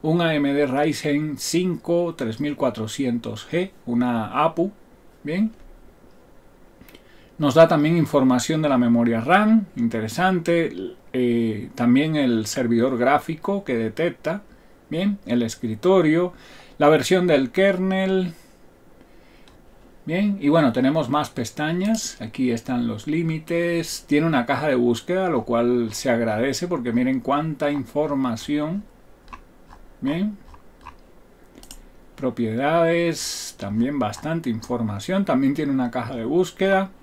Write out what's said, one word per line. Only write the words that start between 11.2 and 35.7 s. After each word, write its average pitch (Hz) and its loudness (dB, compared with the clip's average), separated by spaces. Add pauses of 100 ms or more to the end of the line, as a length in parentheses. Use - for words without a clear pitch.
también 135 2
el 117 2
servidor 120 0
gráfico 151 0
que 127 -2
detecta, 160 -4 (460)
bien, 196 -2
el 120 0
escritorio, 160 2 (460)
la 147 6
versión 165 4
del 135 2
kernel, 190 0 (1700)
bien, 196 0
y 143 0
bueno, 147 4
tenemos 135 2
más 147 -2
pestañas, 175 -4
aquí 120 -4
están 120 -4
los 107 -6
límites, 165 -2
tiene 147 2
una 135 2
caja 139 0
de 139 2
búsqueda, 127 0
lo 131 0
cual 120 0
se 131 -4
agradece 117 0
porque 127 -4
miren 123 0
cuánta 147 -2
información, 147 -4 (1160)
bien, 180 -4 (1800)
propiedades, 151 0
también 117 -2
bastante 135 -4
información, 113 -4
también 135 2
tiene 143 -2